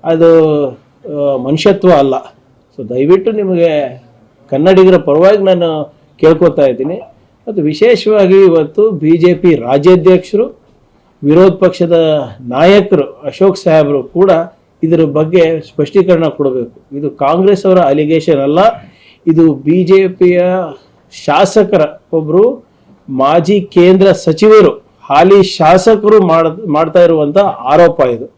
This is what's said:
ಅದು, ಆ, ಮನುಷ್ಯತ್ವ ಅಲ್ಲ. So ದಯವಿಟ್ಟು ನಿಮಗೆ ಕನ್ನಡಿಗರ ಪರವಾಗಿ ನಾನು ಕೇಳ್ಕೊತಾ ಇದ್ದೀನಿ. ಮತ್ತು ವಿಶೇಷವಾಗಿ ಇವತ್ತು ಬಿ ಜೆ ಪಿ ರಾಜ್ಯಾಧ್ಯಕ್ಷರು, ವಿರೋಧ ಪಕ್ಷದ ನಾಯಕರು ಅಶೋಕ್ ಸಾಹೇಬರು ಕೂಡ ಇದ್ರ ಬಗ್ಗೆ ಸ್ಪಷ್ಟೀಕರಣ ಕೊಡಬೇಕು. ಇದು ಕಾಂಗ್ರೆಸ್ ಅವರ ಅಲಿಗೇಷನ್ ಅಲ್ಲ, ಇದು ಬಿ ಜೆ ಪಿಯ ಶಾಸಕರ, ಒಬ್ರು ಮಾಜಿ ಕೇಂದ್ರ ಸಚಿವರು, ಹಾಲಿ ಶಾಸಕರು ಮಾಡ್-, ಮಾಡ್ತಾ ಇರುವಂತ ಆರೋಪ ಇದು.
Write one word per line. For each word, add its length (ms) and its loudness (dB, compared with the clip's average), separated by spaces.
ಅದು, 640 2
ಆ, 680 -8
ಮನುಷ್ಯತ್ವ 600 0
ಅಲ್ಲ. 380 -4
So 100 -14
ದಯವಿಟ್ಟು 420 0
ನಿಮಗೆ 720 -4
ಕನ್ನಡಿಗರ 480 2
ಪರವಾಗಿ 460 0
ನಾನು 500 -4
ಕೇಳ್ಕೊತಾ 420 2
ಇದ್ದೀನಿ. 340 -2
ಮತ್ತು 140 -6
ವಿಶೇಷವಾಗಿ 760 0
ಇವತ್ತು 560 2
ಬಿ 260 0
ಜೆ 160 2
ಪಿ 220 0
ರಾಜ್ಯಾಧ್ಯಕ್ಷರು, 1120 0
ವಿರೋಧ 300 2
ಪಕ್ಷದ 680 0
ನಾಯಕರು 640 0
ಅಶೋಕ್ 540 -4
ಸಾಹೇಬರು 460 0
ಕೂಡ 280 0
ಇದ್ರ 220 0
ಬಗ್ಗೆ 560 -2
ಸ್ಪಷ್ಟೀಕರಣ 640 -2
ಕೊಡಬೇಕು. 720 -8
ಇದು 120 -6
ಕಾಂಗ್ರೆಸ್ 560 -2
ಅವರ 140 2
ಅಲಿಗೇಷನ್ 600 0
ಅಲ್ಲ, 200 -2
ಇದು 260 2
ಬಿ 300 -2
ಜೆ 240 2
ಪಿಯ 340 0
ಶಾಸಕರ, 560 0
ಒಬ್ರು 520 -2
ಮಾಜಿ 520 0
ಕೇಂದ್ರ 500 2
ಸಚಿವರು, 760 2
ಹಾಲಿ 420 2
ಶಾಸಕರು 840 2
ಮಾಡ್-, 400 -2
ಮಾಡ್ತಾ 360 0
ಇರುವಂತ 340 0
ಆರೋಪ 640 0
ಇದು. 260 -4